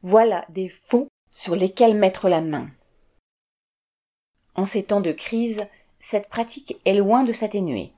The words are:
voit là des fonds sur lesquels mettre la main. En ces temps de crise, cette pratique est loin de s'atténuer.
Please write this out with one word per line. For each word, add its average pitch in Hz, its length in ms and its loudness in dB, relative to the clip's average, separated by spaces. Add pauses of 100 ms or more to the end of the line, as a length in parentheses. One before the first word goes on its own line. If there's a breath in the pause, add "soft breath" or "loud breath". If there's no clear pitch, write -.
voit 214 240 4
là 208 240 -2
des 180 200 -8
fonds - 380 -2 (240)
sur - 240 -6
lesquels 208 400 4
mettre 196 320 2
la 165 140 2
main. 151 280 -6 (1900)
En 196 100 0
ces 196 180 0
temps 202 180 0
de 170 100 -2
crise, 226 540 -4 (340 soft breath)
cette 202 300 -2
pratique - 560 -8
est 190 100 4
loin 208 280 4
de 233 100 0
s'atténuer. 185 640 -4